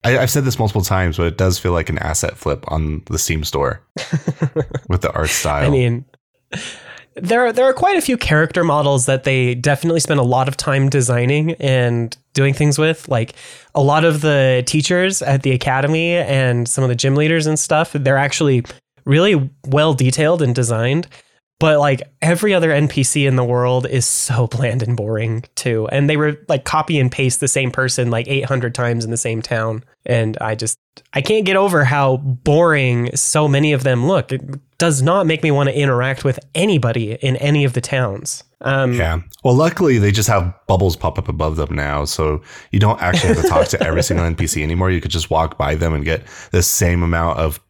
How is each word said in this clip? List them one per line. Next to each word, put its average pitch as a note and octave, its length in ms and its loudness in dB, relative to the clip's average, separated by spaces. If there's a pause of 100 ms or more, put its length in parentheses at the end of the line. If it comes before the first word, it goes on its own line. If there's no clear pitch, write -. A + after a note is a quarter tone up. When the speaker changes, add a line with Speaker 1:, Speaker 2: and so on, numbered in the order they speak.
Speaker 1:
I, B2 160 2
I've B2 120 0
said C#3+ 140 0
this B2+ 120 -2
multiple G#2+ 240 0
times, F2+ 360 0
but E2+ 100 0
it E2+ 100 -4
does F#2 220 0
feel F2 140 0
like E2 160 -2
an D#2 100 -4
asset - 380 -4
flip - 320 -4
on D#2 380 -4
the D#2+ 120 -4
Steam D#2 240 -4
store C#2+ 460 -4
Speaker 2:
<laughs> - 1000 -6
Speaker 1:
with F2+ 140 -2
the - 120 -2
art D#2 160 -2
style. D2 380 -2
Speaker 2:
I - 20 2
mean, B2 360 0 (1080)
there, A3+ 380 0
there B3 120 2
are C4 80 4
quite F#4+ 240 2
a D#4+ 40 0
few B3 160 -2
character D#3+ 460 0
models C#3+ 420 2
that C3 180 0
they B2+ 320 0
definitely D3 460 0
spend D3 180 0
a B2+ 40 2
lot B2 260 2
of C#3 80 -6
time C#3 320 0
designing C3+ 640 0
and A#2+ 640 0 (180)
doing C#3 200 2
things D3 240 2
with. D#3+ 300 -2
Like, A#2 280 -2 (380)
a - 80 2
lot D3 220 4
of D#3 180 2
the C3 440 2
teachers F3+ 560 0
at C3+ 220 0
the C3+ 80 2
academy C#3+ 640 0
and B2+ 520 0
some - 160 -2
of B2+ 60 0
the B2 60 0
gym C3+ 200 0
leaders D#3 320 2
and D#3 100 0
stuff, D#3+ 360 0
they're C#3 240 2
actually C3+ 480 2 (400)
really D3+ 440 2 (180)
well D3+ 260 2
detailed D3+ 480 2
and B2 120 2
designed. A#2+ 540 0 (500)
But, D#3 220 4
like, C#3 220 2 (200)
every F3 320 2
other E3 200 2
N D3 160 2
P C#3+ 120 -2
C C#3 240 0
in C3 120 2
the B2 80 2
world B2 420 0
is B2 180 0
so A#2+ 420 -2
<laughs> - 40 -6
bland A#2+ 320 -2
and A2+ 140 0
boring A2+ 480 -4 (100)
too. A2 340 -2
And C#3+ 200 0
they D3+ 80 2
were, D3+ 200 0 (120)
like, C#3 160 0
copy D#3 340 0
and B2+ 100 2
paste B2+ 300 -2
the C#3 80 -2
same C3 240 -2
person, B2 400 -2
like, A#2 160 -2
eight C3+ 160 -2
hundred B2 320 -4
times A#2+ 300 -2
in A2+ 60 -6
the A#2 40 -4
same A2+ 260 -4
town. A2+ 440 -4 (200)
And A2+ 360 0
I A2 140 -4
just, A2 220 -6 (360)
I C#3+ 80 -2
can't G#3+ 240 0
get F#3+ 100 2
over F3+ 300 2
how C3+ 320 2
boring C3+ 960 2
so D3+ 320 0
many C#3+ 240 2
of C3 120 0
them B2+ 220 2
look. D3+ 280 0
It C3+ 80 -6 (360)
does D#3 240 2
not F3 260 2
make D#3+ 160 0
me D#3+ 60 2
wanna C#3 220 2
interact C3 540 0
with C3 120 0 (180)
anybody A#2+ 580 0
in C3 240 -2
any C#3+ 260 2
of C3 80 2
the A#2+ 100 -2
towns. A#2+ 600 -4 (180)
Um, C3 320 0
Speaker 1:
Yeah. E2+ 280 -2 (220)
Well, B2 120 4
luckily D#3 420 2
they G2+ 140 4
just G#2 160 0
have F#2 260 0 (140)
bubbles F#2 300 2
pop - 200 -4
up - 120 -6
above D#2 260 -4
them D#2 180 -4
now, D2 300 -4
so D2+ 380 -4 (300)
you G2+ 80 0
don't G#2+ 220 2
actually A#2+ 320 2
have - 100 0
to F#4 40 2
talk - 220 2
to - 120 -2
every - 220 -2
Speaker 2:
<laughs> - 0 -
Speaker 1:
single E2+ 220 -2
N E2 100 -2
P F2+ 100 -2
C D#2 160 -4
anymore. F2 300 0
You F2 80 0
could D#2 120 -6
just E2 180 -4
walk D#2+ 280 0
by D2 180 -2
them D#2+ 180 -2
and C#2+ 100 -4
get D#2+ 200 -4 (280)
the F#2 100 2
same F2 400 0
amount E2 380 0
of D#2 300 -4